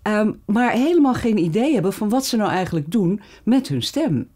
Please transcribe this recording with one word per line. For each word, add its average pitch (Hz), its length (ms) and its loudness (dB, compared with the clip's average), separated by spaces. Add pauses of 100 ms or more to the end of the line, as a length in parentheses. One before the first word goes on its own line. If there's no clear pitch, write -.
ehm, 214 300 0 (140)
maar 233 260 0
helemaal 285 420 2
geen 226 240 0
idee 196 340 0
hebben 196 200 0
van 214 160 -4
wat 262 180 0
ze 247 100 -2
nou 202 140 0
eigenlijk 165 400 -2
doen 202 300 0 (240)
met 262 240 2
hun 131 140 -2
stem. 190 540 -2